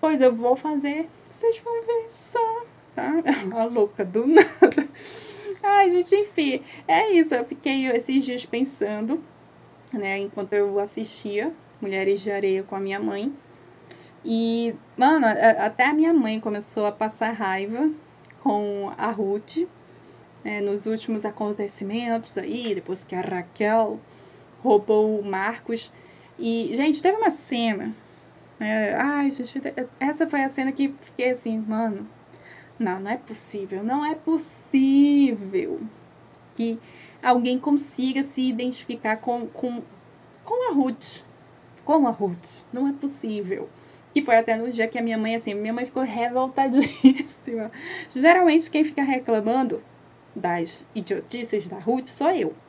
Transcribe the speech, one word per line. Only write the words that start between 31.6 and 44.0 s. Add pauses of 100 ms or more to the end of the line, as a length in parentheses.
não,
não
é
possível,
não
é
possível (720)
que (440)
alguém
consiga
se
identificar
com,
com, (640)
com
a
Ruth, (600)
com
a
Ruth,
não
é
possível." (440)